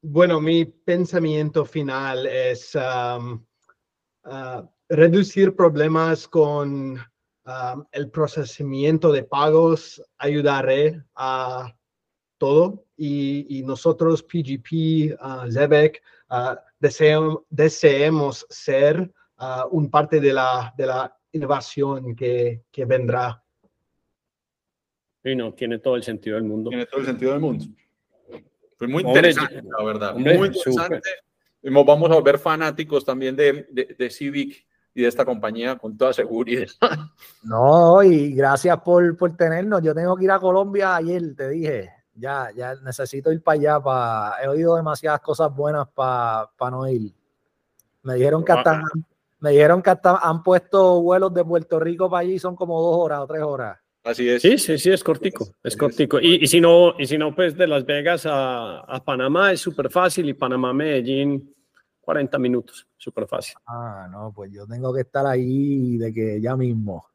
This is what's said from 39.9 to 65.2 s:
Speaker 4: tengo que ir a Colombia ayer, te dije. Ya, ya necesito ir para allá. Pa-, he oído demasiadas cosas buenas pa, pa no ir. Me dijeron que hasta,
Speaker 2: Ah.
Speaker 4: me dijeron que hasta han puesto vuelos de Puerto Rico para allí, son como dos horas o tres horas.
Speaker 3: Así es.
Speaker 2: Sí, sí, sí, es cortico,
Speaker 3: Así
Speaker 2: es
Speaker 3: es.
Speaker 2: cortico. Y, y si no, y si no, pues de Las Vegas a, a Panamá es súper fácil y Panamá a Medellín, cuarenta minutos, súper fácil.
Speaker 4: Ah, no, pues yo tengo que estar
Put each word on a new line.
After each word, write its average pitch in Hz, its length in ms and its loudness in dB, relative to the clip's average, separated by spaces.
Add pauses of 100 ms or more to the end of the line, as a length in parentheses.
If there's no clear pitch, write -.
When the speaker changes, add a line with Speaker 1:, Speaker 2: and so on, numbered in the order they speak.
Speaker 4:
tengo 175 220 0
que 185 80 -4
ir 190 80 4
a 190 80 2
Colombia 190 560 0
ayer, 170 400 -4
te 135 140 -8
dije. 143 400 -6 (260)
Ya, 131 380 -8
ya 123 220 -10
necesito 135 560 -6
ir 160 100 -2
para 156 160 2
allá. 147 220 2
Pa-, 117 640 -2
he 135 60 -4
oído 165 260 2
demasiadas 156 460 -2
cosas 151 340 -2
buenas 147 380 -4
pa, 120 640 -2
pa 123 120 -6
no 127 160 -8
ir. 113 280 -6 (880)
Me 131 120 -6
dijeron 143 280 2
que 180 80 2
hasta, 156 280 4
Speaker 2:
Ah. 156 40 -6 (560)
Speaker 4:
me 147 120 0
dijeron 151 300 6
que 196 80 2
hasta 180 280 4
han 165 260 -2
puesto 185 580 4
vuelos 185 320 2
de 175 120 0
Puerto 165 340 -2
Rico 170 300 -2
para 180 120 -2
allí, 185 160 -2
son 180 200 -8
como 170 240 -4
dos 170 160 2
horas 156 240 -2
o 135 60 -10
tres 151 140 -8
horas. 131 360 -8 (260)
Speaker 3:
Así 117 240 -2
es. 123 140 2
Speaker 2:
Sí, 240 160 6
sí, 156 200 -2
sí, 170 120 2
es 190 120 2
cortico, - 420 -4
Speaker 3:
Así 101 100 -14 (100)
Speaker 2:
es 117 100 -6
Speaker 3:
es. - 40 -12
Speaker 2:
cortico. 143 420 0
Y, 170 240 4
y 147 40 2
si 160 120 6
no, 170 380 8
y 143 80 -4
si 143 120 -4
no, 151 160 -2
pues 165 220 0
de 180 120 2
Las 143 180 0
Vegas 151 400 -2
a, 127 540 -4
a - 240 -12
Panamá 151 500 0
es 160 80 -4
súper 151 280 -6
fácil 180 380 0
y 139 60 -4
Panamá 127 380 -2
a - 20 -4
Medellín, 139 800 -2 (480)
cuarenta 143 380 -4
minutos, 123 480 -4 (100)
súper - 300 -10
fácil. - 280 -10 (100)
Speaker 4:
Ah, 113 460 -14
no, 104 220 -16
pues 101 180 -18
yo 101 140 -18
tengo 127 280 -8
que 131 80 -4
estar 139 240 -4